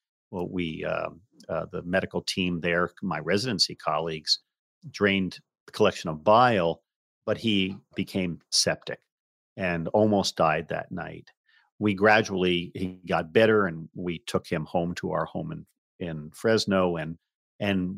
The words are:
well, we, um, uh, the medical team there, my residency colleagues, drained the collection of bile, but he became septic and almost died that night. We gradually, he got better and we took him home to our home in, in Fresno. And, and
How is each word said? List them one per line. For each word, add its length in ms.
well, 180
we, 360
um, 360
uh, 200
the 120
medical 400
team 380
there, 300
my 160
residency 560
colleagues, 640
drained 480
the 60
collection 360
of 160
bile, 580
but 100
he 400
became 460
septic 500
and 320
almost 480
died 320
that 220
night. 380
We 160
gradually, 800
he 320
got 260
better 340
and 280
we 320
took 200
him 180
home 320
to 160
our 140
home 260
in, 140
in 340
Fresno. 600
And, 200
and 400